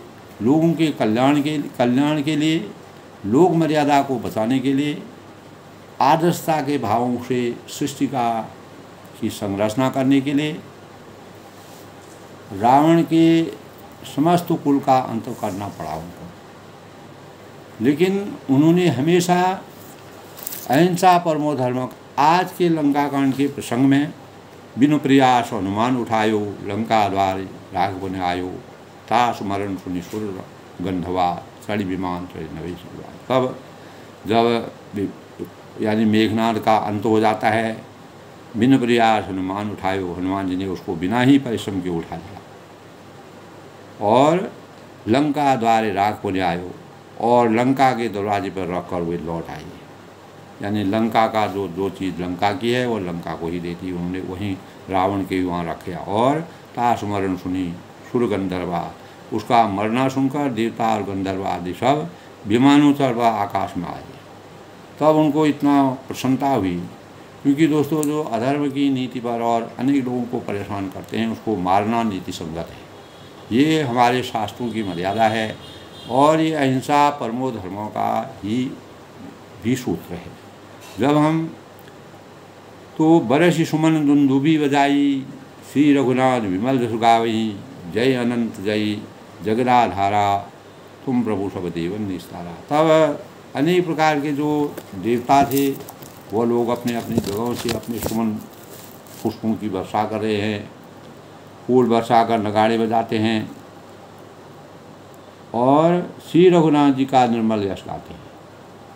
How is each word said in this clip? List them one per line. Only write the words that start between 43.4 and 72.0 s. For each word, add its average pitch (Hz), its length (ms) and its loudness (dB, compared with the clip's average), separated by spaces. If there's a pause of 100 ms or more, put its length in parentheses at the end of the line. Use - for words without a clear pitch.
और 143 520 2 (560)
लंका 139 480 2
द्वारे 113 360 2
राघवन 101 480 -2
आयो, 90 300 -2 (500)
और 120 300 4
लंका 131 420 4
के 117 160 -4
दरवाजे 101 420 -4
पर 90 260 -6
रखकर 87 240 -6
वे 85 180 -4
लौट 85 320 -8
आए। - 140 -14 (1000)
यानी 101 220 -2
लंका 113 420 2
का 107 200 0
जो, 98 220 -4
जो 92 220 -4
चीज़ 90 320 -6
लंका 90 300 -2
की 110 180 -4
है, 123 160 0
वो 113 120 -4
लंका 87 380 -8
को 82 100 -8
ही 87 140 -6
देती। 87 320 -8
उन्होंने 90 280 -6
वहीं 92 360 -8 (340)
रावण 95 320 0
के 92 220 -2
वहाँ 87 200 -4
रखे 82 300 -10
और 110 460 0 (360)
तास 120 280 -2
मरण 98 320 -2
सुनी 90 380 -6 (380)
सुर 120 160 0
गंधर्वा, 90 640 -4 (420)
उसका 113 360 2
मरना 110 400 0
सुनकर 135 420 -2
देवता 113 440 -2
और 104 80 -2
गंधर्व 95 420 -4
आदि 90 280 -6
सब 151 380 -2 (360)
विमानों 143 460 4
चढ़ 135 260 0
आकाश 101 580 -2
में 85 120 -6
आ 71 60 -10
गए। 69 80 -14 (960)
तब 156 160 6
उनको 156 300 4
इतना 143 440 2 (180)
प्रसन्नता 131 400 -2
हुई, 95 340 0 (600)
क्योंकि 143 240 2
दोस्तों, 151 360 0
जो 151 200 -2
अधर्म 139 480 -2
की 139 200 0
नीति 127 300 -4
पर 117 220 -4
और 117 360 0
अनेक 131 260 0
लोगों 123 180 -4
को 120 160 -6
परेशान 101 500 -6
करते 95 300 -10
हैं, 113 100 -2
उसको 110 280 -4
मारना 104 460 0